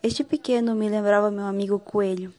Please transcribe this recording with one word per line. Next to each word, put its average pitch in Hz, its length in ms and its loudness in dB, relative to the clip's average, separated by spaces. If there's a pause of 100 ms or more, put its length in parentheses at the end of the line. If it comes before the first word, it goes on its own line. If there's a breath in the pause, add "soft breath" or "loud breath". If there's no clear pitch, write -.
Este 233 220 -2
pequeno 240 520 0
me 214 120 0
lembrava 208 440 2
meu 202 140 -4
amigo 196 340 -2
coelho. 190 600 -2